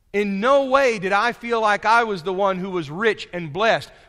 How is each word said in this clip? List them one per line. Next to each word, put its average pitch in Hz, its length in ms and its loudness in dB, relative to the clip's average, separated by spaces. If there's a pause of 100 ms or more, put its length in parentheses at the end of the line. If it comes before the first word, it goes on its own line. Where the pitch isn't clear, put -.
(120)
In 202 280 -2
no 277 240 4
way 254 340 2
did 190 140 -4
I 214 180 2
feel 233 300 -4
like 208 260 2
I 233 180 6
was 196 200 -4
the 190 80 -4
one 190 260 0
who 190 120 -6
was 170 200 -6
rich 202 420 -2
and 170 200 -8
blessed, 185 380 0 (180)